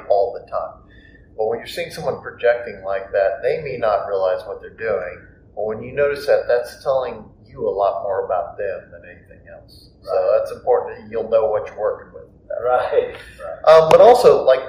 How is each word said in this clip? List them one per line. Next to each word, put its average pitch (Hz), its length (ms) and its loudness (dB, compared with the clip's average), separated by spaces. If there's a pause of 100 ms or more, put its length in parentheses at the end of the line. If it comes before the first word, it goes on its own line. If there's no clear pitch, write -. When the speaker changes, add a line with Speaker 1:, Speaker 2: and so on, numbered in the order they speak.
Speaker 1:
all 98 240 0
the - 180 -14
time. - 320 -8 (540)
But 110 100 -4
when 117 120 -4
you're - 80 -16
seeing 170 240 -10
someone 139 320 -8
projecting 104 600 -4
like 98 280 -6
that, 98 300 0
they 120 200 -2
may 101 160 -8
not 107 280 0
realize 95 400 -2
what 98 140 -12
they're 90 160 -18
doing. 92 500 -6 (300)
But 104 80 -6
when 110 180 -8
you 123 100 -16
notice 143 340 -2
that, 107 200 2
that's - 360 -2
telling 123 420 -4 (220)
you 120 220 -8
a - 20 -2
lot 98 340 0
more 98 220 -4
about 87 300 -4
them 95 360 -8
than 87 180 -20
anything - 420 -20
else. - 380 -20 (120)
So - 100 -10
Speaker 2:
Right. 95 260 2
Speaker 1:
that's 110 140 -6
important 120 500 -2
that 107 80 -20
you'll 110 180 -6
know 110 180 2
what 107 200 -2
you're - 140 -16
working - 340 -6
with. - 100 -20 (380)
Speaker 2:
Right, 123 520 0 (280)
right. - 260 -10
Speaker 1:
Um, 160 220 10
but 170 100 10
also, 202 440 8
like, 131 240 6